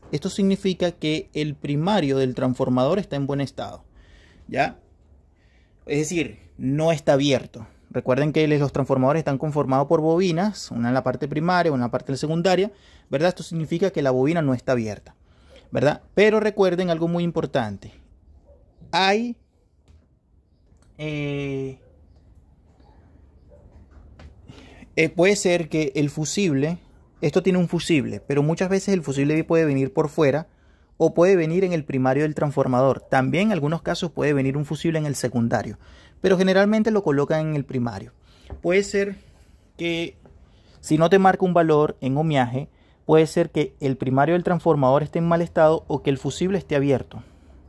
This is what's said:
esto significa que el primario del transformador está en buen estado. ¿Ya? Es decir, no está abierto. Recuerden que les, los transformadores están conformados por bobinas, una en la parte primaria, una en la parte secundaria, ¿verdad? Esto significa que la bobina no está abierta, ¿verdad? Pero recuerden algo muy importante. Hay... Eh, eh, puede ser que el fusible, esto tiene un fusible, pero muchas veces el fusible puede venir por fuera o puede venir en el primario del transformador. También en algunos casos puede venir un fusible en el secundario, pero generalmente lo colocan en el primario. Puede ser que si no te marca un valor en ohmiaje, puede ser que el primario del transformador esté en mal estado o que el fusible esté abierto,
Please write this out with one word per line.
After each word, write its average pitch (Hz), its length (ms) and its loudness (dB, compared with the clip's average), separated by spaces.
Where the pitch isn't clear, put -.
esto 156 180 -4
significa 190 600 0
que 156 420 -4
el 151 220 -4
primario 147 600 0
del 131 180 0
transformador 127 640 0
está - 160 -8
en 139 100 -4
buen 139 160 -4
estado. 117 420 -10
¿Ya? - 320 -4
Es 143 100 -2
decir, 147 420 -4
no 151 320 0
está 151 220 -2
abierto. 139 520 0
Recuerden 135 440 -2
que 156 140 2
les, 147 120 2
los 143 140 0
transformadores 139 480 0
están 143 160 -2
conformados 143 500 0
por 160 140 2
bobinas, 175 680 0
una 117 180 -2
en 123 40 0
la 131 100 0
parte 127 240 -4
primaria, 170 440 0
una 127 120 0
en 120 40 -2
la 120 40 -8
parte 131 260 -4
secundaria, 175 540 0
¿verdad? 151 200 0
Esto 180 140 -6
significa 170 480 -2
que 165 100 -4
la 139 80 2
bobina 139 320 2
no 135 140 0
está 123 160 -4
abierta, 110 440 -4
¿verdad? - 300 0
Pero 214 240 4
recuerden 190 500 0
algo 165 180 -2
muy 170 160 -2
importante. 139 680 -4
Hay... 202 440 0
Eh, 143 840 -6
eh, 160 140 2
puede 190 260 2
ser 175 340 0
que 156 240 -2
el 147 160 0
fusible, 156 720 -2
esto 170 220 0
tiene 185 160 2
un 175 80 2
fusible, 127 540 -2
pero 139 200 -2
muchas 165 280 0
veces 190 260 0
el 170 80 -2
fusible 143 400 0
puede 165 220 2
venir 135 280 0
por 151 160 0
fuera 147 380 0
o 160 160 2
puede 180 220 6
venir 170 280 2
en 180 100 0
el 156 120 -2
primario 131 380 0
del 151 100 0
transformador. 131 680 2
También 135 460 0
en 226 40 0
algunos 156 320 -2
casos 175 260 -4
puede 143 240 0
venir 135 240 0
un 151 80 -4
fusible 160 320 -4
en 151 80 -2
el 143 100 -4
secundario, 117 600 -2
pero 190 160 4
generalmente 202 540 2
lo 202 120 0
colocan 156 440 0
en 156 80 -2
el 143 100 -4
primario. 117 480 -6
Puede 185 220 2
ser 196 340 -4
que 170 400 -4
si - 180 0
no 165 120 4
te 190 100 6
marca 190 240 4
un 180 100 2
valor 156 460 2
en 131 160 -2
ohmiaje, 139 540 0
puede 160 220 6
ser 170 220 0
que - 320 -2
el 135 160 -2
primario 139 380 2
del 175 80 0
transformador 151 600 2
esté 160 160 -6
en 170 80 0
mal 170 140 2
estado 160 460 2
o 143 160 -4
que 143 80 0
el 131 80 -2
fusible 180 400 -2
esté 147 160 -4
abierto, 139 480 -2